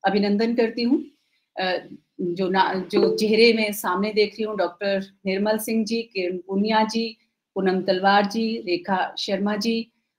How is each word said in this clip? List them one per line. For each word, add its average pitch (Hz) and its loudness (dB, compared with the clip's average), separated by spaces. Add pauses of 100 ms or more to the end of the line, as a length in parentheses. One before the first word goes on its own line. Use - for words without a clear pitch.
अभिनंदन 202 2
करती 233 0
हूँ। 262 2 (560)
अ, 185 -2 (320)
जो 175 -2
ना, 185 2
जो 202 2
चेहरे 220 6
मैं 214 0
सामने 202 -2
देख 208 2
रही 220 -6
हूँ, 214 -6
डॉक्टर 196 -2 (220)
निर्मल 202 0
सिंह 226 -2
जी, 226 -4
किरण 185 -6
पुनिया 214 0
जी, 226 -4 (360)
पूनम 190 0
तलवार 196 2
जी, 226 -2
रेखा 185 -4
शर्मा 202 -2
जी, 226 -4 (260)